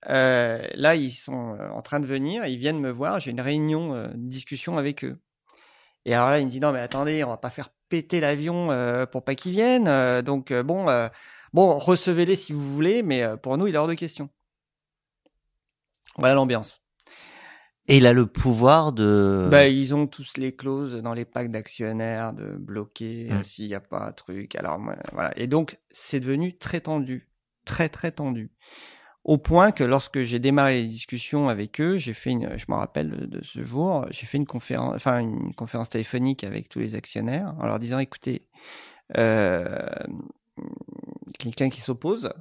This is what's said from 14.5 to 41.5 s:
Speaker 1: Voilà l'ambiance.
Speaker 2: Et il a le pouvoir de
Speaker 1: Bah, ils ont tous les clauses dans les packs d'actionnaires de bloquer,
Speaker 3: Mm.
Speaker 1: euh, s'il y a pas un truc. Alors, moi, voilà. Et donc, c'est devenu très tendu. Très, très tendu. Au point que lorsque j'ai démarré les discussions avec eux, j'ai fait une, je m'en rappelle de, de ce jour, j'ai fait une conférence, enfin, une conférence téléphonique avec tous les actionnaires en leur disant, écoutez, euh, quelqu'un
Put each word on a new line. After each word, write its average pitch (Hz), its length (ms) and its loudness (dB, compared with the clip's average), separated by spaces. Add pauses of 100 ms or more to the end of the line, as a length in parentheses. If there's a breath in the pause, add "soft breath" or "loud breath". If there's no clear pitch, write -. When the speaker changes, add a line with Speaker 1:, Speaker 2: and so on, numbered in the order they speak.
Speaker 1:
Voilà 131 180 6
l'ambiance. 123 440 0 (1080 loud breath)
Speaker 2:
Et 139 80 10
il 127 100 10
a 120 60 10
le 123 140 6
pouvoir 131 680 4
de 101 580 6
Speaker 1:
Bah, 143 160 10
ils 135 260 2
ont 147 140 2
tous - 300 -12
les 131 180 -4
clauses 135 460 -6
dans 117 120 -6
les 117 120 -6
packs 120 260 -6
d'actionnaires 110 800 -6
de 101 240 -12
bloquer, 110 760 -10
Speaker 3:
Mm. 110 100 -2
Speaker 1:
euh, 98 40 -6
s'il 110 220 -10
y 101 100 -6
a 98 60 -8
pas - 260 -8
un - 60 -10
truc. - 420 -12
Alors, 82 240 -6
moi, - 160 -8 (160)
voilà. - 260 -6
Et 120 100 -4
donc, 151 300 0 (120)
c'est - 320 -6
devenu 147 360 -2
très - 220 -6
tendu. 135 500 -6 (360)
Très, 160 240 -2
très - 220 -6
tendu. 123 400 -6 (720 loud breath)
Au 151 120 4
point 175 360 6
que 139 100 0
lorsque 131 380 2
j'ai 120 180 0
démarré 135 440 4
les 113 40 -4
discussions 127 640 -2
avec 107 320 -4
eux, 180 160 2
j'ai 127 160 -4
fait - 160 -6
une, 120 280 -2
je - 120 -10
m'en - 80 0
rappelle 76 320 -4
de, - 160 -8
de - 180 -10
ce - 220 -14
jour, 147 460 -2
j'ai - 160 -14
fait 143 100 -4
une 147 80 0
conférence, 123 500 -6
enfin, 123 240 0
une 113 340 -4
conférence 117 360 -8
téléphonique 123 560 -2
avec 104 240 -10
tous 127 100 -10
les 110 160 -6
actionnaires 131 640 -6
en - 60 -6
leur 110 140 -2
disant, 120 200 -4
écoutez, - 480 -6 (720 loud breath)
euh, 101 480 2 (1700)
quelqu'un 131 320 -2